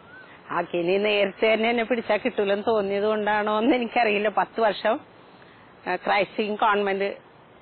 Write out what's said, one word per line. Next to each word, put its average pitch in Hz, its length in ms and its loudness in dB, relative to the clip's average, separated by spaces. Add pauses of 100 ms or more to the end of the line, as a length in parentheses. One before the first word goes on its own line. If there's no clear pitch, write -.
(520)
ആക്കി. 175 260 -4
ഇനി 175 200 0
നേരത്തെ 208 560 0
തന്നെ 220 160 0
എന്നെ 240 140 0
പിടിച്ചാ 220 340 0
കിട്ടൂലെന്ന് 202 500 -2
തോന്നിയത് 202 360 0
കൊണ്ടാണോ 214 560 0
എന്ന് 247 160 4
എനിക്കറിയില്ല. 220 540 0
പത്ത് 202 320 -2
വർഷം, 220 380 0 (880)
ആ, 180 80 -2
ക്രൈസ്റ്റ് 202 480 0
കിങ് 208 140 -4
കോൺവെന്റ് 202 600 0 (440)